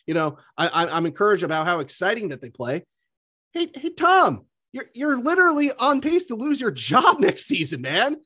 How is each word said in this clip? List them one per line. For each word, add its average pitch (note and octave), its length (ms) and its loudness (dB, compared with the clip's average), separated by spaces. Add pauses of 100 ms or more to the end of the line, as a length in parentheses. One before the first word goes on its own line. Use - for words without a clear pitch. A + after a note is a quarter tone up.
You E3 80 -4
know, D#3 220 -2 (200)
I, E3 100 0
I, E3 300 0
I'm E3 80 0
encouraged F3+ 380 0
about D#3 240 -2
how F3 120 0
exciting F#3+ 500 -4
that C3+ 120 -10
they B2 80 -16
play. F3+ 360 -6 (640)
Hey, E4+ 240 -4
hey, C#4+ 140 -6
Tom, E4+ 560 2 (280)
you're, C4 120 -12 (100)
you're C#4 220 0
literally D4 600 2
on C4+ 240 2
pace E4+ 260 0
to A#3+ 80 -6
lose C4+ 240 -2
your A#3+ 120 -2
job A#3 480 2
<laughs> G3 80 4
next - 180 -2
season, D#3 360 -4
man. G3 340 0 (100)